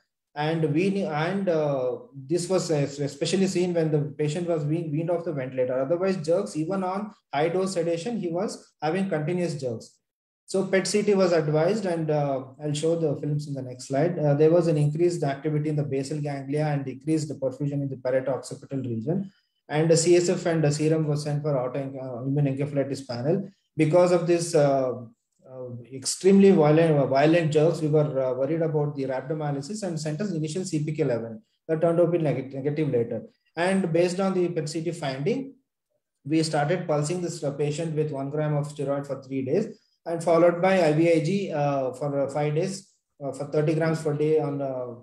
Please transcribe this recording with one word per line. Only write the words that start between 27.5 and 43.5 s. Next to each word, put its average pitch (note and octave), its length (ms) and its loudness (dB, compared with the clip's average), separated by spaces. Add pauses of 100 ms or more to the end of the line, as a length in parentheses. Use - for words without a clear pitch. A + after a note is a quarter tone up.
jerks, D#3 280 4
we D#3 60 0
were, D3 340 2
uh, B2+ 140 0
worried C#3+ 280 0
about D3 340 0
the C3+ 80 -4
rhabdomyolysis C#3+ 800 -6
and E3 160 -6
sent D3+ 200 -6
us G#3 120 -4
initial D#3 320 -4
C D#3 200 -4
P D3+ 120 -4
K D#3 60 -2
eleven. A2+ 380 -4 (280)
That D#3+ 120 -2
turned E3+ 200 2
out F3 60 6
to D#3+ 40 0
be E3+ 80 0
neg-, C3+ 340 -2
negative D3 360 -2
later. A#2 340 -2 (320)
And F#3 380 0
based F3 260 2
on F#3+ 160 0
the F3+ 140 2
pet D3+ 200 -4
C E3 140 -6
T E3+ 80 -4
finding, D#3 640 -4 (720)
we D#3+ 180 2
started D#3 460 0
pulsing D3+ 320 -2
this, E3+ 240 -6
uh, C#3 80 -2
patient D3+ 420 -4
with D3+ 160 0
one C#3 200 -6
gram D3+ 260 0
of C#3+ 100 0
steroid C#3 400 -4
for B2+ 160 -8
three C3 220 -4
days, D#3 340 -2 (280)
and E3 180 -4
followed E3+ 380 4
by F#3+ 200 4
I D3+ 120 4
V E3 180 4
I D#3+ 100 4
G, F3+ 300 -2
uh, C#3+ 400 0
for, C#3 300 -4
uh, C3 80 -2
five D3 240 -2
days, G3 340 -4 (340)
uh, C3+ 100 -6
for D3 120 -8
thirty D3+ 300 0